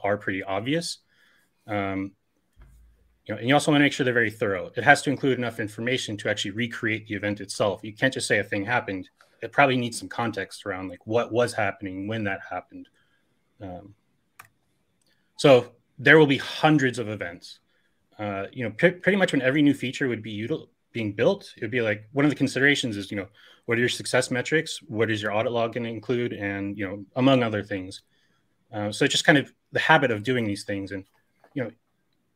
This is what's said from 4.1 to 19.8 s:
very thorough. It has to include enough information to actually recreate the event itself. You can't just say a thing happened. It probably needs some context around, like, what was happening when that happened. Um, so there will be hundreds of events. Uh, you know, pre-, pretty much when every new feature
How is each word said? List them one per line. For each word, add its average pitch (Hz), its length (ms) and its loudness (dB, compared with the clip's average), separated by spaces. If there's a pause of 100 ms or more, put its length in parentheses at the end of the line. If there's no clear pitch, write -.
very 113 180 4
thorough. 98 440 -2
It 117 80 -4
has 135 200 8
to 139 80 -2
include 127 260 0
enough 120 240 -4
information 113 560 -6
to 110 120 -4
actually 101 220 -4
recreate 113 560 -4
the 104 60 -8
event 101 260 -4
itself. 98 440 -2
You 107 100 -12
can't 131 200 0
just 117 140 -6
say 110 120 2
a 98 40 0
thing 101 220 -6
happened. 107 440 -4 (320)
It - 120 -12
probably 135 240 4
needs 120 200 -4
some 143 120 -12
context 110 560 -6
around, 95 240 -8
like, - 180 -16
what 117 240 0
was 117 220 2
happening 98 540 -4
when 110 180 -4
that 98 140 -4 (100)
happened. 90 400 -12 (720)
Um, 95 320 -14 (1400)
so 127 340 6 (260)
there 143 220 8
will 151 80 8
be 135 100 2
hundreds 135 640 2
of 107 100 -6
events. 90 520 -12 (580)
Uh, 98 320 -6
you 127 120 -8
know, 110 60 -4
pre-, 165 220 2
pretty 185 260 0
much 185 140 2
when 143 100 0
every 135 220 2
new 143 100 6
feature 131 340 -4